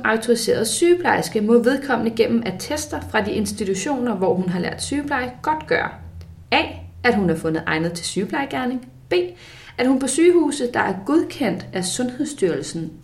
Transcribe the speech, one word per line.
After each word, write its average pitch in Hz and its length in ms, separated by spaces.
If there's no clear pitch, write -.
autoriseret 226 640
sygeplejerske, 254 760
må 233 220
vedkommende 240 520
gennem 233 300
attester - 540
fra 214 100
de 196 100
institutioner, 214 840
hvor 185 180
hun 180 160
har 180 100
lært - 240
sygepleje, 277 480
godtgøre - 480
A, 294 100
at 240 120
hun 190 140
er 160 60
fundet 160 300
egnet 165 280
til - 120
sygeplejegerning, 262 840
B, - 40
at 247 100
hun 262 120
på 269 80
sygehuse, 320 680
der - 60
er 196 140
godkendt 262 680
af 185 120
Sundhedsstyrelsen 165 1080